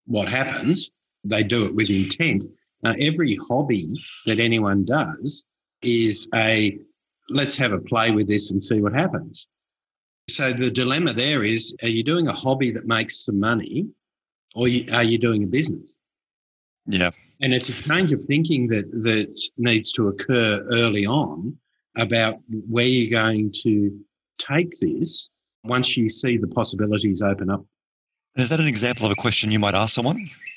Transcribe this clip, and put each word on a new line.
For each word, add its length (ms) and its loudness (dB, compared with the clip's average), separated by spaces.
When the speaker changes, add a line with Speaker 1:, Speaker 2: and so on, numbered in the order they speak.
Speaker 1:
what 220 -2
happens." 640 -2
They 200 0
do 220 2
it 100 -4
with 160 0
intent. 520 0
Now, 180 2
every 360 0
hobby 380 0
that 140 2
anyone 440 2
does 600 -2
is 500 2
a, 420 2
"Let's 280 0
have 140 0
a 80 0
play 300 0
with 180 2
this 220 0
and 120 -2
see 200 0
what 120 0
happens." 540 -4
So 240 0
the 200 0
dilemma 420 0
there 300 0
is, 400 0
are 40 -2
you 160 2
doing 240 2
a 60 0
hobby 380 0
that 160 -8
makes 380 -2
some 140 0
money 480 -2
or 120 0
you, 240 0
are 120 2
you 160 2
doing 240 2
a 40 -2
business? 520 -4
Speaker 2:
Yeah. 240 0
Speaker 1:
And 120 2
it's 160 0
a 40 -6
change 380 0
of 120 0
thinking 460 2
that, 200 0
that 360 0
needs 360 2
to 140 2
occur 640 0
early 340 2
on 500 -2
about 420 0
where 180 2
you're 240 2
going 440 2
to 340 2
take 440 -2
this 480 -2
once 320 0
you 140 2
see 280 0
the 100 -2
possibilities 760 0
open 280 0
up. 140 -2
Speaker 2:
And 80 2
is 60 0
that 100 2
an 80 2
example 380 0
of 80 2
a 20 0
question 360 0
you 80 2
might 160 2
ask 200 2
someone? 320 -2